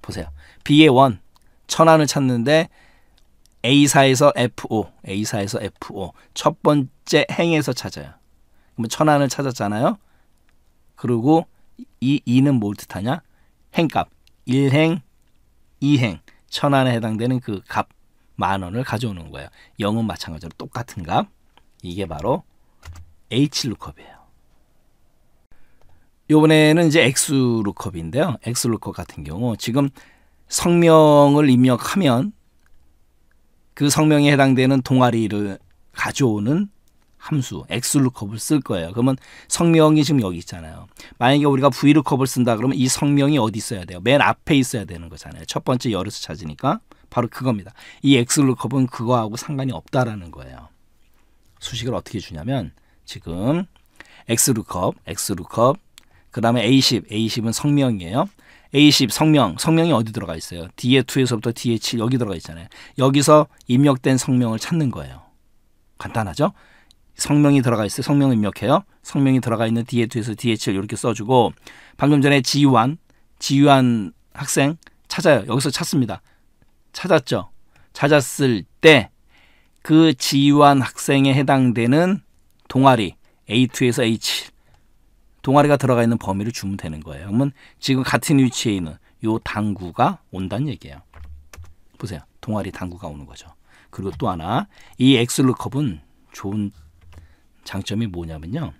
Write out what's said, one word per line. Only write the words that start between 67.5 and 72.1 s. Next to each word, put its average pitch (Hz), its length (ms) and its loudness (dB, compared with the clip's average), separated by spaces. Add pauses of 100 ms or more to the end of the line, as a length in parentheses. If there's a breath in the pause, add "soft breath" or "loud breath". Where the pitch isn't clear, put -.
들어가 117 240 0
있어요. 101 160 -6
성명을 139 340 2
입력해요. 107 480 0 (200)
성명이 135 360 0
들어가 113 280 -2
있는 113 180 -2
디에이 117 220 -2
투에서 113 280 -6
디에이 113 220 -2
칠 110 160 -4
이렇게 101 220 -4
써주고, 110 580 0 (440 loud breath)
방금 143 240 2